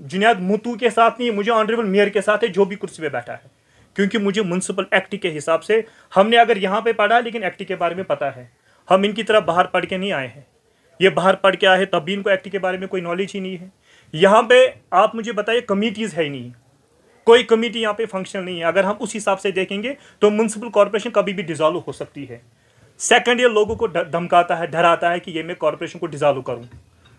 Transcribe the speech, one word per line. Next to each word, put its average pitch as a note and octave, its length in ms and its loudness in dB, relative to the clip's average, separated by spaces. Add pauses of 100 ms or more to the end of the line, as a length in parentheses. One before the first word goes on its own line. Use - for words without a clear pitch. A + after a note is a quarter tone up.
जुनैद F#3+ 380 0
मुतू G#3+ 380 -2
के A3+ 140 0
साथ A3+ 200 4
नहीं, A#3+ 200 -4
मुझे G3+ 200 -2
ऑनरेबल A3+ 340 0
मेयर G3+ 240 2
के G3+ 120 0
साथ G#3 220 0
है, A#3 60 0
जो F#3+ 160 0
भी G3 120 -4
कुर्सी F#3+ 260 -12
पे D#3 60 -6
बैठा B2 240 -8
है, A2+ 100 -16 (540)
क्योंकि G3+ 220 0
मुझे G3+ 240 0
म्युनिसिपल F#3+ 520 -4
एक्ट G3+ 220 -6
के F#3 120 -6
हिसाब D#3+ 320 -2
से, A3 260 -2 (280)
हमने G#3+ 220 4
अगर A#3 220 4
यहाँ G3 240 -2
पे A3+ 100 -2
पढ़ा, A3+ 280 2
लेकिन A3+ 220 -8
एक्ट F#3 220 -8
के F#3 100 -8
बारे E3+ 200 -4
में F#3+ 100 -8
पता C#3+ 260 -4
है, B2 220 -18 (380)
हम F#3+ 140 4
इनकी G#3 180 -4
तरह G#3+ 180 2
बाहर F3 260 2
पढ़ F3+ 180 -2
के F#3 140 -6
नहीं G3 140 -6
आए C3+ 140 -4
हैं। C3 200 -20 (560)
ये F#3+ 60 6
बाहर F3 260 2
पढ़ F#3+ 220 2
के G3 100 0
आए F#3 120 6
हैं, F#3+ 120 -2
तब F3 80 -2
भी E3 140 -6
इनको G3+ 180 -4
एक्ट F#3+ 180 -2
के G3 100 -8
बारे F#3 200 -4
में F#3+ 100 -10
कोई F#3+ 120 -6
नॉलेज F3 340 -6
ही G3+ 60 -8
नहीं F#3 180 -10
है। F#3 140 -20 (420)
यहाँ F#3+ 280 6
पे B3+ 320 6 (180)
आप G#3 220 4
मुझे A3+ 180 -8
बताइए, A3 280 -2
कमिटीज G#3 540 -2
है E3 80 -2
ही D3 80 -2
नहीं, B2 220 -12 (720)
कोई A#3 160 8
कमेटी A3+ 380 0
यहाँ G#3+ 140 -2
पे A3 120 -6
फंक्शनल F#3+ 380 -8
नहीं F3+ 140 -8
है। E3 60 -6
अगर E3+ 200 2
हम G3+ 120 0
उस G#3+ 180 -8
हिसाब G3+ 240 -2
से G3 140 -4
देखेंगे, G3 440 -4 (240)
तो G#3 100 6
म्युनिसिपल G#3+ 380 -2
कॉरपोरेशन G3+ 420 2
कभी G3+ 220 0
भी F#3+ 100 -6
डिसॉल्व D#3 360 -2
हो D3 140 -10
सकती C#3+ 320 -14
है। A#2 180 -16 (560)
सेकंड, A#3+ 420 2
ये B3 80 4
लोगों G#3+ 280 2
को A3+ 100 -2
ड-, E3+ 240 -4
धमकाता F3 440 2
है, E3 120 -4
डराता E3+ 440 2
है F3 100 -2
कि F3 120 -14
ये D#3+ 100 -6
मैं E3+ 140 -10
कॉरपोरेशन D#3+ 420 -4
को E3+ 80 -6
डिसॉल्व C#3+ 360 0
करूँ। A#2+ 260 -10 (500)